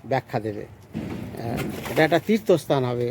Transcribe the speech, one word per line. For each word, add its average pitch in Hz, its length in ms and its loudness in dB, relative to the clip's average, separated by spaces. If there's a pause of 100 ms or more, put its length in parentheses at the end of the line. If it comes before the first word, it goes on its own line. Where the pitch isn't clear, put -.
(120)
ব্যাখ্যা 127 340 -2
দেবে। 104 220 -6
আহ, - 1200 -8
এটা 156 160 4
একটা 156 200 4
তীর্থস্থান 170 640 4
হবে 120 220 -2